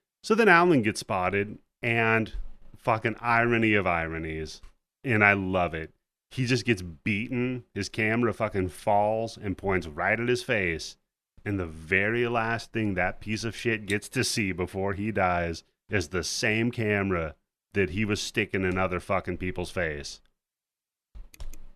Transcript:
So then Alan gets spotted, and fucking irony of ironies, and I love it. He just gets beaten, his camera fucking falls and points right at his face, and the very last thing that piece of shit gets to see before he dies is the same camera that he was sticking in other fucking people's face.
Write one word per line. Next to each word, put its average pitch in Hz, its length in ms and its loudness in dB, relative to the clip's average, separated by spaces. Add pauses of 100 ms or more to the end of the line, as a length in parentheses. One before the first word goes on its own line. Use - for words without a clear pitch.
(240)
So 214 120 0
then 220 120 4
Alan 170 360 6
gets 104 180 -2
spotted, 101 560 -2 (240)
and 113 500 2 (460)
fucking 110 420 0
irony 117 540 4
of 98 120 4
ironies, 80 760 -2 (420)
and 113 180 2
I 101 120 8
love 92 400 0
it. 80 180 -8 (400)
He 127 140 -4
just 120 200 0
gets 120 160 2
beaten, 117 840 -4 (100)
his 101 140 -4
camera 113 440 2
fucking 98 360 -2
falls 107 680 0
and 95 200 -6
points 92 280 0
right 87 340 0
at 120 100 -2
his 123 140 0
face, 90 520 -2 (500)
and 101 120 -2
the 90 80 -4
very 95 600 0
last 113 460 -2
thing 107 220 0
that 90 260 0
piece 107 240 -4
of 107 100 -4
shit 110 300 -2
gets 101 240 -2
to 127 120 -2
see 104 300 0
before 95 420 -2
he 104 200 -4
dies 87 500 0 (260)
is 90 200 0
the 87 140 -2
same 113 480 0
camera 98 640 0 (380)
that 95 180 2
he 104 120 -2
was 104 180 -2
sticking 98 440 -2
in 92 120 0
other 90 220 0
fucking 90 380 -4
people's 90 340 -6
face. 76 480 -4 (1600)